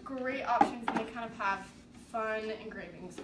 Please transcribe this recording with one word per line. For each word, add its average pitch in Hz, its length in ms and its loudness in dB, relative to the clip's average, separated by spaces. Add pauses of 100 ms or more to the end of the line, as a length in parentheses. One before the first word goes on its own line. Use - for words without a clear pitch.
great 262 400 0
options, 233 440 6
and 226 100 2
they 220 140 2
kind 233 180 -4
of - 80 -12
have 196 300 2 (420)
fun 220 400 0 (140)
engravings 185 600 -10